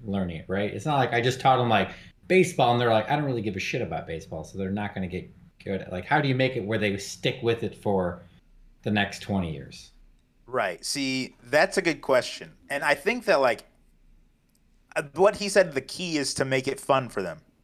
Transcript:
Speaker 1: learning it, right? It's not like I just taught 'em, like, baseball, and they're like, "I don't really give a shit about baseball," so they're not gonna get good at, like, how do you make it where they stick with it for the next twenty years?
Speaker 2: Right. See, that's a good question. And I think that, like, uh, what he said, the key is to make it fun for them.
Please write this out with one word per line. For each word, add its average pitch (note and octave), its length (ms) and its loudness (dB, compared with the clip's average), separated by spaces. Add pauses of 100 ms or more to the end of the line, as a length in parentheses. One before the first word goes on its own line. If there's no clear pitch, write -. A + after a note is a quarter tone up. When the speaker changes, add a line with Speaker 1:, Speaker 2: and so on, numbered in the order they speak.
Speaker 1:
learning G2 340 -2
it, - 100 -14
right? G2+ 260 -2
It's - 120 -8
not D3 120 0
like B2+ 160 2
I A#2+ 80 4
just B2 180 0
taught C3 200 6
'em, A#2+ 100 2
like, G2 220 2 (360)
baseball, D#3+ 440 4
and A#2+ 100 4
they're A#2+ 120 4
like, G#2+ 180 2
"I D3 60 0
don't D3+ 80 -2
really B2 160 -2
give G2 160 -4
a - 20 -6
shit - 220 -4
about E2 260 -6
baseball," D#2+ 360 -8
so - 140 -14
they're F#2+ 140 -4
not G#2 240 -4
gonna F#2+ 120 -6
get F2 220 -8 (340)
good F#2+ 180 -4
at, - 100 -12
like, F#2 140 -8
how D3+ 160 2
do C#3+ 80 0
you B2 60 2
make C3 200 0
it G#2 100 -6
where G#2+ 140 -2
they G2+ 180 0
stick - 460 -6
with A#2 200 0
it G2+ 120 -6
for F#2 480 -2 (600)
the A2 80 -2
next G2+ 300 0
twenty F#2 320 -2
years? - 380 -16 (560)
Speaker 2:
Right. A2 360 -2
See, C3 600 -4
that's D3+ 340 4
a G3 40 0
good E3 200 0
question. - 520 0 (160)
And C#3+ 140 -4
I C#3+ 120 4
think A3+ 300 -2
that, E3+ 160 4
like, A#2+ 240 2 (1300)
uh, D#3+ 80 -2 (120)
what F#3+ 220 4
he G3+ 120 -6
said, F#3 240 4
the C3 80 0
key E3+ 360 -6
is C#3 180 -2
to C#3 100 0
make C3 220 0
it C3+ 120 -4
fun C3 300 0
for G2+ 120 -6
them. E2 180 -6 (240)